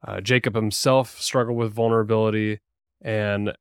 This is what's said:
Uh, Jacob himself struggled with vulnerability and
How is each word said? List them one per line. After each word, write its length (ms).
Uh, 200
Jacob 340
himself 640
struggled 380
with 160
vulnerability 840
and 600